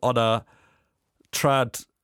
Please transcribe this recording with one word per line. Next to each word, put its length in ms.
on 160
a 260
trad 540